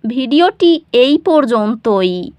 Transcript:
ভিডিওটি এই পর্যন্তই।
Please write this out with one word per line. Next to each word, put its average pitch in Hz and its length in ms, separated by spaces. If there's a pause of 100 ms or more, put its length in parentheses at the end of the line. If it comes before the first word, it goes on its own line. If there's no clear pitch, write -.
ভিডিওটি 285 640 (220)
এই 262 220 (100)
পর্যন্তই। 220 920 (220)